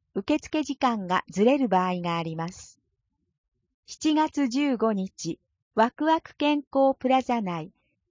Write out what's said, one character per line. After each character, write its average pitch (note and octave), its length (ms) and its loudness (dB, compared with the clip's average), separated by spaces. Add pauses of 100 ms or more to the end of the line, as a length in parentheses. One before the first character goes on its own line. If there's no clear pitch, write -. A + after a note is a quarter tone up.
(140)
受 A3 240 -2
付 - 240 -4
時 C4+ 140 -6
間 A3 320 -2
が F3+ 240 0
ず G3+ 140 2
れ C#4 120 4
る C4 120 0
場 F#3 180 2
合 F3+ 140 -2
が E3+ 160 -2
あ E3+ 40 -2
り E3 140 -6
ま E3 140 -6
す。 - 300 -20 (1080)
七 - 260 -2
月 D4+ 340 0
十 C4+ 300 0
五 A3+ 160 0
日、 F#3+ 460 -6 (340)
ワ A3 160 4
ク - 160 -4
ワ D#4+ 160 2
ク - 160 -20
健 D4 200 2
康 C4+ 420 2
プ C4 80 -2
ラ C4 160 2
ザ A#3 180 -2
内、 F3 300 -6 (400)